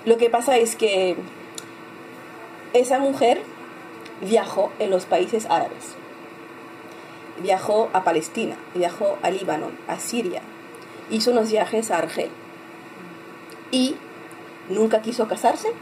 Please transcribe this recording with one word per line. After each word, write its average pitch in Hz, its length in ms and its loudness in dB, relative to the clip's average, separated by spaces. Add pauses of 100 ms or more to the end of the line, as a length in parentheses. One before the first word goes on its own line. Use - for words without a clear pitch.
lo 226 140 8
que 233 120 6
pasa 247 280 4
es 226 180 4
que 190 400 4 (1600)
esa 254 260 6
mujer 269 440 4 (760)
viajó 202 580 2
en 208 120 0
los 180 140 2
países 180 420 2
árabes. - 480 0 (1500)
Viajó 208 500 4
a 185 120 4
Palestina, 170 520 2 (180)
viajó 180 480 2
a 175 80 4
Líbano, 170 380 -2 (200)
a 175 100 -4
Siria. - 440 -2 (680)
Hizo 220 220 4
unos 220 180 4
viajes 214 400 2
a 175 80 4
Argel. 165 320 -2 (1400)
Y 262 260 2 (720)
nunca 220 340 4
quiso 226 260 0
casarse. 294 400 2 (140)